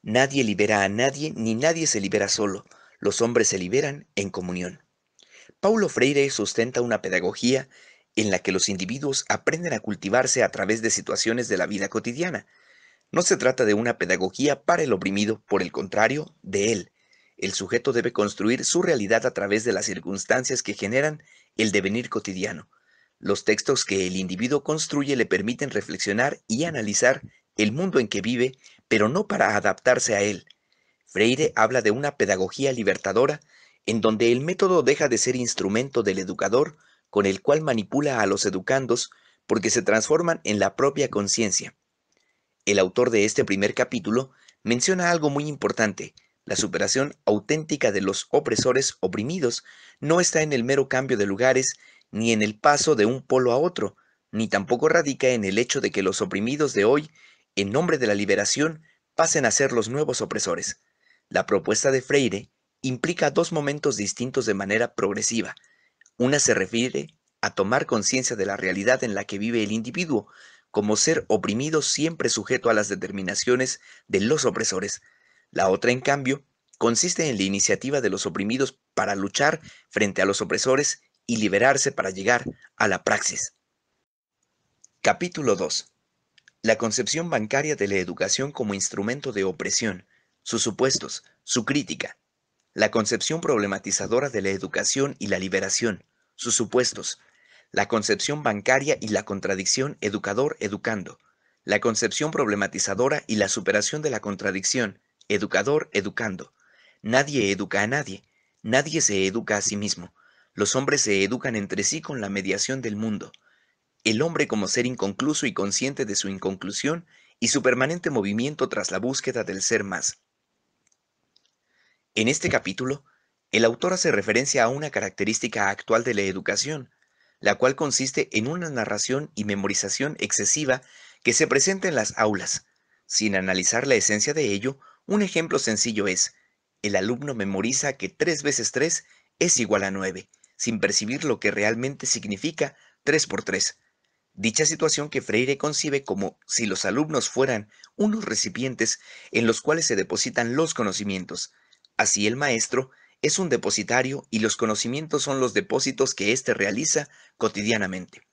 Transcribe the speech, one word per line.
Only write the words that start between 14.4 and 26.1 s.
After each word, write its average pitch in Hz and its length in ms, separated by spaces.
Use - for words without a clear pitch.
para 170 180
el 135 100
oprimido, 101 540
por - 160
el 90 80
contrario, 113 720
de 101 300
él. 92 200
El 95 160
sujeto 117 400
debe 117 200
construir 120 520
su 175 180
realidad 113 420
a 127 100
través 101 280
de 117 100
las 90 140
circunstancias 104 800
que 101 100
generan 139 480
el 110 140
devenir 101 400
cotidiano. 95 580
Los 98 260
textos 117 400
que 95 240
el 92 80
individuo 95 480
construye 147 500
le 117 120
permiten 117 440
reflexionar 104 800